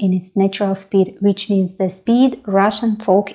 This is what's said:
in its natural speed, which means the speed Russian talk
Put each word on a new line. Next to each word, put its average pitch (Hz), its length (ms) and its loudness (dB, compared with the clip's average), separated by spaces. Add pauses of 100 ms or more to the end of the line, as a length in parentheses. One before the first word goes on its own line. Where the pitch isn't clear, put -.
in 185 140 0
its 180 200 -6
natural 196 400 0
speed, 190 460 -2
which 202 300 0
means 190 260 0
the 185 140 -2
speed 247 560 0
Russian 208 500 0
talk 202 380 0